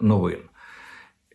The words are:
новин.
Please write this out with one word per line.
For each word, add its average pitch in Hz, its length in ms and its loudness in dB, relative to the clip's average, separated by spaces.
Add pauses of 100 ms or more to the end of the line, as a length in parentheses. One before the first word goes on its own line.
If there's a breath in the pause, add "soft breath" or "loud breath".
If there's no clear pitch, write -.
новин. 95 380 0 (960 loud breath)